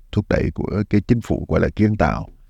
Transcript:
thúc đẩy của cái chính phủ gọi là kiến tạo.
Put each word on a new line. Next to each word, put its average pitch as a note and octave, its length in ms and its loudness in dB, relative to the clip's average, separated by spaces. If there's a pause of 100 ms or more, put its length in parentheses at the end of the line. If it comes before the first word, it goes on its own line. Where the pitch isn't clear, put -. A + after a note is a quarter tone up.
(120)
thúc - 160 0
đẩy - 260 0
của - 360 -4
cái G2+ 100 2
chính A#2+ 200 2
phủ - 280 -4
gọi E2 120 2
là F2 160 2
kiến G#2+ 200 2
tạo. - 320 0 (220)